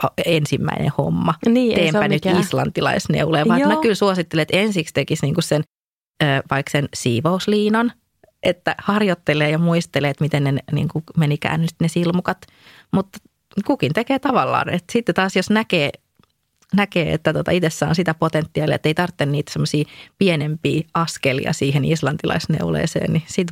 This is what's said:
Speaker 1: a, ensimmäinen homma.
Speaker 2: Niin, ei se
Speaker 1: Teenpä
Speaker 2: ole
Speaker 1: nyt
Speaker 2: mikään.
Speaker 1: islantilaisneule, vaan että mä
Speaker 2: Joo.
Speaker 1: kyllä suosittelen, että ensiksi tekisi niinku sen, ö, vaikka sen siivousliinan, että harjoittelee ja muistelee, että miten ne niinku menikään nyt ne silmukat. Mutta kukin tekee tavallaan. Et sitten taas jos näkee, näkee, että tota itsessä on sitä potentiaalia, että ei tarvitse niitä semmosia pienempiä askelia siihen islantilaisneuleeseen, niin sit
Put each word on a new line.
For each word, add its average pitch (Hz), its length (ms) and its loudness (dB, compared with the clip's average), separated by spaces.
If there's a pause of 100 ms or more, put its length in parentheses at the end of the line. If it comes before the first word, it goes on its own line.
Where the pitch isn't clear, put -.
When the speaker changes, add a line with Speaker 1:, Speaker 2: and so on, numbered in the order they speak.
Speaker 1:
a, 139 60 0 (180)
ensimmäinen 151 720 0
homma. 165 360 0 (120)
Speaker 2:
Niin, 233 260 4
ei - 40 0
se 180 60 4
Speaker 1:
Teenpä 160 160 2
Speaker 2:
ole - 100 2
Speaker 1:
nyt 151 160 0
Speaker 2:
mikään. 185 180 2
Speaker 1:
islantilaisneule, 151 1080 0
vaan 226 100 4
että 285 100 2
mä 311 60 4
Speaker 2:
Joo. 311 80 0
Speaker 1:
kyllä 226 120 2
suosittelen, 185 480 0
että - 140 0
ensiksi 190 380 0
tekisi 147 320 -2
niinku 160 140 0
sen, 156 220 0 (600)
ö, 156 40 2 (240)
vaikka 139 200 -2
sen 143 240 0
siivousliinan, 208 960 0 (500)
että 180 360 0
harjoittelee 175 720 0
ja 156 80 0
muistelee, 170 520 0
että 139 140 -2
miten 143 200 0
ne 139 100 2 (180)
niinku 151 300 -2 (140)
menikään 151 440 0
nyt 165 220 -2
ne 165 60 2
silmukat. 175 580 -2 (460)
Mutta 190 260 -2 (480)
kukin 147 260 0
tekee 240 260 0
tavallaan. 139 500 0
Et 175 240 -2
sitten - 220 0
taas 190 220 0
jos 185 140 0
näkee, 196 400 2 (840)
näkee, 185 380 0
että 160 200 0
tota 151 180 -2
itsessä 165 380 0
on - 60 2
sitä 170 200 0
potentiaalia, 156 600 -2
että - 140 -2
ei 156 60 2
tarvitse 175 320 -2
niitä 143 260 -2
semmosia 147 320 0 (340)
pienempiä 156 640 0 (120)
askelia 156 580 -2
siihen 139 320 0
islantilaisneuleeseen, 160 1300 -2
niin 160 140 0
sit 185 260 -2